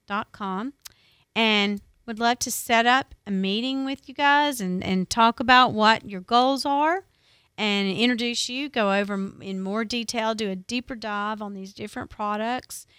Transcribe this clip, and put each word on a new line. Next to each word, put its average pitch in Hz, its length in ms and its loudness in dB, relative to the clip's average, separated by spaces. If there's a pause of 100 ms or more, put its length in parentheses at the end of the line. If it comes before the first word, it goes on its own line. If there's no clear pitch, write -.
dot 208 260 -6
com. 202 400 -6 (640)
And 208 440 2 (240)
would 220 140 -10
love 233 220 2
to 240 100 -6
set 233 340 2
up 254 300 2 (120)
a 208 40 -8
meeting 220 540 -2
with 269 240 -8
you 254 60 -16
guys 285 460 2
and, 185 220 -2
and 185 260 0
talk 233 300 4
about 254 340 6
what 214 360 4
your 196 120 -8
goals 254 460 2
are 311 380 0 (520)
and 202 320 0
introduce 233 600 0
you, 269 200 -6
go 202 240 0
over 202 220 0
m-, 196 260 -6
in 190 200 -8
more 202 240 -4
detail, 220 500 -4
do 214 160 -4
a 190 60 -6
deeper 247 400 -6
dive 208 440 -6
on 202 140 -10
these 190 180 -14
different - 380 -12
products 214 800 -6 (100)